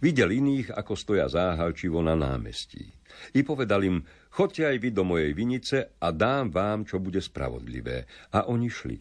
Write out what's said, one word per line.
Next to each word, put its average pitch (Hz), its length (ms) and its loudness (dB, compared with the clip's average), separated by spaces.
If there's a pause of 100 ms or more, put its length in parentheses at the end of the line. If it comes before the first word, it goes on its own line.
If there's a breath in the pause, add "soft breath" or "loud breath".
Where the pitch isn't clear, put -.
videl 131 320 4
iných, 135 440 0
ako 104 160 -6
stoja 95 320 0
záhalčivo 82 760 0
na 80 120 4
námestí. 65 760 -4 (480 loud breath)
I 139 80 6
povedal 107 400 2
im: 92 120 4 (360 loud breath)
„Choďte 180 320 2
aj 139 160 2
vy 123 120 0
do 98 120 2
mojej 80 280 2
vinice 120 440 -2 (200)
a 85 120 0
dám 117 400 2
vám, 104 400 0
čo 95 120 -4
bude 92 200 -2
spravodlivé.“ 60 840 -6 (280 loud breath)
A 110 160 0
oni 120 200 0
šli. - 320 -8